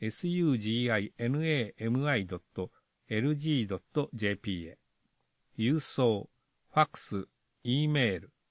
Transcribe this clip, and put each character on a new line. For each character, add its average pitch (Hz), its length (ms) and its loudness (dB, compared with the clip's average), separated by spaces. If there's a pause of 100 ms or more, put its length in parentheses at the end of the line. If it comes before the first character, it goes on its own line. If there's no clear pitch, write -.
エ 110 100 -2
ス - 180 -6
ユ 175 240 2
ー 120 60 2
ジ 107 120 -2 (180)
ー 117 40 2
ア 107 60 4
イ 101 200 -2
エ 117 100 0
ヌ 151 180 0
エ 139 320 0
ー 110 60 -6
エ 113 40 0
ム 131 200 0
ア 139 80 2
イ 98 100 0
ド 87 100 -6
ッ - 40 -10 (140)
ト 92 160 -4 (380)
エ 110 120 0
ル 147 160 2
ジ 143 300 0
ー - 20 -12
ド 98 80 -2
ッ - 40 -10 (120)
ト 143 220 -2
ジ 107 140 0
ェ 101 40 2
ー 101 80 -4
ピ 101 100 -4 (140)
ー 80 60 -12
へ。 - 80 -20 (800)
郵 131 220 2
送、 113 500 0 (420)
フ 156 80 4
ァ 156 40 6
ッ - 20 4
ク - 120 -16
ス、 - 300 -6 (340)
E 139 240 2
メ 147 200 2
ー 92 140 0
ル、 - 120 -20 (180)